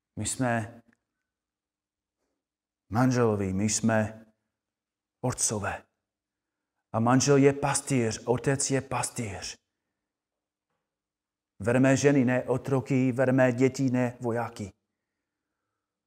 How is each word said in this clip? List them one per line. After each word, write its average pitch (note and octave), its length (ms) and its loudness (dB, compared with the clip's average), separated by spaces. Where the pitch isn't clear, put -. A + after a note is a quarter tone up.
My G#2 80 -6
jsme A#2 560 -4
manželovi, A2 640 2
my G2 120 -2
jsme A2 640 0
otcové. G#2+ 640 -4
A A2 80 -2
manžel C3 360 4
je C#3 160 6
pastýř, C3 720 -2
otec C3 440 -2
je C3+ 100 0
pastýř. A#2+ 800 -10
Vedeme C3 380 4
ženy, C#3 280 4
ne B2+ 200 0
otroky, C3 680 0
vedeme B2+ 400 4
děti, C3 380 0
ne B2 300 -2
vojáky. A2+ 520 -6